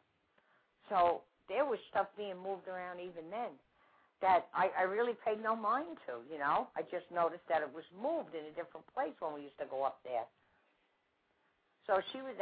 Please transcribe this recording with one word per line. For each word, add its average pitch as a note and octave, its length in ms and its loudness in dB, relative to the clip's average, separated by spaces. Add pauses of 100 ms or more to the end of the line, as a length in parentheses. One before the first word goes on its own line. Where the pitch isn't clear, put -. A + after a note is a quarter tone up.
(880)
So F3 320 4 (260)
there A3+ 180 2
was A#3+ 140 0 (100)
stuff G3 180 2 (100)
being G3+ 180 -6
moved F#3 320 -6
around F3+ 320 -8
even E3+ 320 -10
then A3 200 -4 (720)
that F#3 320 6
I, F3+ 140 4 (100)
I F3+ 60 4
really A3 300 2 (100)
paid A3 180 0
no A3 140 0
mind B3 400 0 (120)
to, A#2+ 120 -6 (120)
you D#3+ 80 -8
know. D#3+ 360 4
I D#3 60 -4
just F3+ 320 -6
noticed E3+ 340 2
that D#3+ 140 2
it D3 120 -4
was D#3+ 120 -12 (100)
moved A3+ 400 -2
in D3+ 160 -6
a D#3 60 -16
different E3 260 -10 (100)
place C#4 260 -2
when D#3 160 -4
we D3 120 -10
used - 120 -20
to D3 120 -4
go C3+ 140 -2
up - 180 -2
there. A#2+ 220 -2 (1600)
So F#3+ 140 4 (100)
she - 100 -8
was B3 200 -10